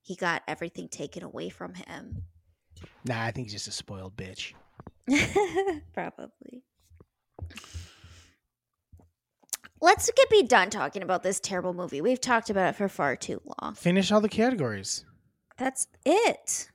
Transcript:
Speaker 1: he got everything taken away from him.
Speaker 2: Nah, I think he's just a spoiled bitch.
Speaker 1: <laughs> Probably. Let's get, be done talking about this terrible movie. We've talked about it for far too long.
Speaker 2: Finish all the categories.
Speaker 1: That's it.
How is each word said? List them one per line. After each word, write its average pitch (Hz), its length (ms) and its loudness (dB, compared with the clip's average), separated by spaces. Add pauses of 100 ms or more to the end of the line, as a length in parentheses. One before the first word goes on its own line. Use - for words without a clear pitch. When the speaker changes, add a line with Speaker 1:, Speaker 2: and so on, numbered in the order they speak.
Speaker 1:
he 185 160 -10
got 170 320 -2
everything - 400 -8
taken 175 340 -10
away 170 280 -10
from 185 240 -14
him. - 480 -14 (800)
Speaker 2:
Nah, 113 180 -4
I 113 100 -2
think 127 140 -8
he's 101 60 -14
just 104 160 -10
a 101 40 -10
spoiled 95 440 -12
bitch. - 380 -12 (520)
Speaker 1:
<laughs> 339 760 0 (100)
Probably. - 720 -12 (3250)
Let's 392 340 6
get, 523 160 8
be 415 140 8
done 208 260 6
talking 190 320 -4
about 175 200 0
this 190 180 0
terrible 180 340 -4
movie. 170 260 -6
We've 240 200 2
talked 233 300 0
about 190 200 4
it 113 60 -6
for 196 120 -2
far 139 280 0
too - 240 -8 (200)
long. - 140 -8
Speaker 2:
Finish 185 380 2
all 214 80 8
the 214 80 0
categories. 147 760 0 (540)
Speaker 1:
That's 262 300 -4 (180)
it. - 680 2